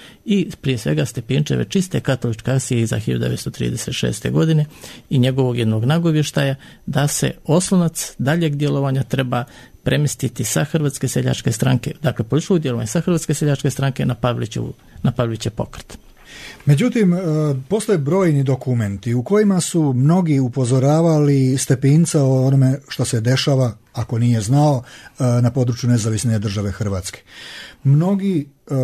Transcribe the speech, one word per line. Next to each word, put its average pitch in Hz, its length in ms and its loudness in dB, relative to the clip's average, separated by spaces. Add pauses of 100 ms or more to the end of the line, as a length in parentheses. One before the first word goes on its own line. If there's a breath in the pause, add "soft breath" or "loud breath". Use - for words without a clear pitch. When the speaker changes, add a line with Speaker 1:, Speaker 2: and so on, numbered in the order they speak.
(240 loud breath)
Speaker 1:
i 196 260 0 (100)
prije 131 180 -2
svega 151 260 -2
Stepinčeve 135 600 -2
čiste 185 360 -2
katoličke 120 500 -4
akcije 127 300 0
iza 113 180 -2
hiljadu 120 260 -2
devetsto 123 260 -4
trideset 120 440 -6
šeste 123 360 -4
godine 156 340 2 (460 loud breath)
i 139 80 2
njegovog 127 400 2
jednog 110 260 0
nagovještaja 151 680 0 (320 loud breath)
da 139 220 0
se 135 220 -2 (140)
oslonac 175 720 0
daljeg 151 380 0
djelovanja 139 460 0
treba 127 420 -2 (380 loud breath)
premjestiti 135 640 -2
sa 156 200 -2
Hrvatske 143 440 -2
seljačke 123 440 -2
stranke, 127 500 0
dakle, 120 220 -2
političkog 160 340 0
djelovanja 120 280 -4
sa 170 140 -2
Hrvatske 160 340 -2
seljačke 143 360 0
stranke 135 360 -2
na 123 80 0
Pavelićevu, 117 580 -4 (300 loud breath)
na - 100 2
Pavelićev 113 400 -4
pokret. - 460 -10 (680 loud breath)
Speaker 2:
Međutim, 202 480 4
e, 175 40 0 (500)
postoje 208 300 0
brojni 151 440 2
dokumenti 117 720 -2
u 123 80 0
kojima 196 380 2
su 156 320 0
mnogi 147 480 4
upozoravali 135 1160 2
Stepinca 143 640 2
o 131 240 4
onome 135 320 4 (100)
što - 160 -4
se 120 160 -2
dešava, 127 520 0 (200)
ako 113 260 -4
nije 117 220 2
znao, 135 420 2
e, - 420 -10
na 120 260 2
području 123 400 0
Nezavisne 110 480 0
Države 101 320 -4
Hrvatske. 98 500 -6 (640 loud breath)
Mnogi, 175 640 2 (240)
e, 143 140 -4